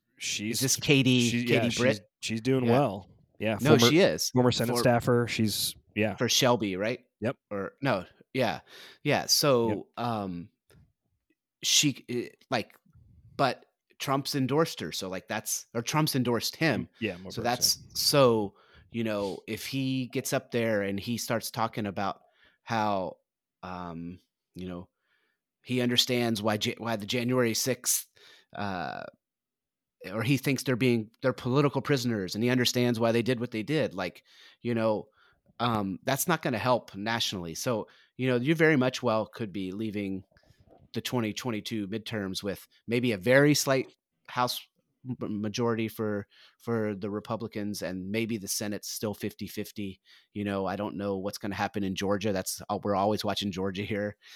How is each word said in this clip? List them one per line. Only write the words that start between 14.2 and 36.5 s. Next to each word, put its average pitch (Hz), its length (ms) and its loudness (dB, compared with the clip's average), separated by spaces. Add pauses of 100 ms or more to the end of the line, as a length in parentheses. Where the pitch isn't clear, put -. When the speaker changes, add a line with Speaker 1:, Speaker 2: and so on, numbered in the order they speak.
Speaker 2:
endorsed 143 460 0
her, 82 100 -6
so, 92 180 -6
like, 92 180 -8
that's, - 460 -4
or 120 80 -2
Trump's 156 340 0
endorsed 120 420 0
him. 135 320 0 (100)
Speaker 1:
Yeah, 101 240 -4
Mo 95 60 -12
Speaker 2:
So 110 120 -8
Speaker 1:
Brooks, - 20 -4
Speaker 2:
that's, 120 340 2
Speaker 1:
yeah. - 180 -20
Speaker 2:
so, 117 580 4 (380)
you 113 120 -2
know, 101 440 -2
if 107 180 -6
he 131 420 -2
gets 127 260 -4
up 135 180 -4
there 113 300 2
and 98 180 -2
he 113 180 -4
starts - 340 -4
talking 113 340 -2
about 98 340 -4 (440)
how, 104 540 -2 (460)
um, 90 560 -10 (360)
you 90 120 -10
know, 87 200 -10 (760)
he 123 180 -2
understands 120 600 2
why 107 200 2
Ja-, 120 160 -2
why 113 180 -4
the 104 100 -6
January 120 480 0
sixth, - 520 -2 (500)
uh, 80 480 -6 (1120)
or 113 80 -2
he 135 160 4
thinks 135 240 -2
they're 131 140 0
being, 117 340 2 (120)
they're 127 120 0
political 135 480 2
prisoners, 117 540 -2
and 107 80 0
he 120 80 2
understands 123 480 2
why 117 120 4
they 117 120 4
did 120 160 0
what 120 120 -4
they 107 120 -4
did. 110 320 0
Like, 92 280 -6 (380)
you 120 140 -2
know, 110 320 2 (520)
um, 107 440 0
that's 135 240 -2
not 165 160 2
gonna 131 160 -2